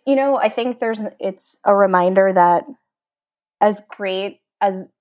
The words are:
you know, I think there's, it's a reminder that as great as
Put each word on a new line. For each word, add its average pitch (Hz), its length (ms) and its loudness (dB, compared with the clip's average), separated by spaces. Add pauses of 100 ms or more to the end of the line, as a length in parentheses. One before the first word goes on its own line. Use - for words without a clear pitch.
you 277 80 2
know, 269 220 0
I 220 120 0
think 240 300 -6
there's, 226 200 -4 (200)
it's - 460 -10
a 202 100 4
reminder 190 580 2
that 175 300 4 (960)
as 208 300 0
great 190 500 -8 (200)
as 190 420 -4